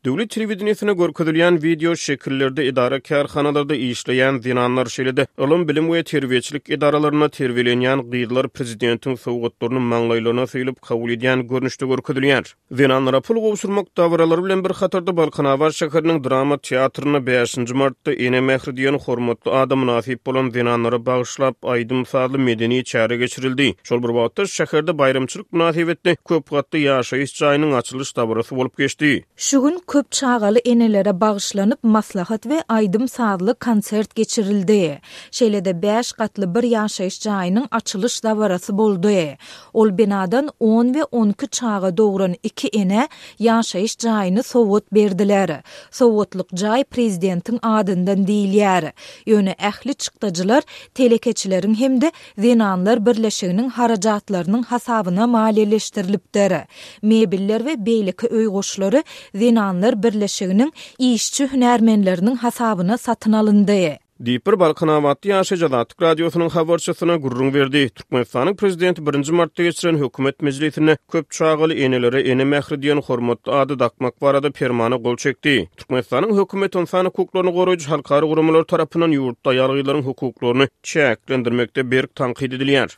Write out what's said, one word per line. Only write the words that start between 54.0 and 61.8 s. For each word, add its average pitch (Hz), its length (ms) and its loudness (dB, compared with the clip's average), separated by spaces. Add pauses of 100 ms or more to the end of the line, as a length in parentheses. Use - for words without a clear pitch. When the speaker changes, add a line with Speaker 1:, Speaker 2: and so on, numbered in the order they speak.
Speaker 2:
hasabyna 220 600 -2
maliýeleşdirilipdir. 208 1400 0 (360)
Mebiller 214 560 2
we 277 160 -2
beýleki 220 520 -2
öý 220 200 0
goşulary 196 560 0 (320)
zinanlar 208 680 2
birleşiginiň 208 680 0 (260)
işçi 254 480 0
hünärmenleriniň 226 880 2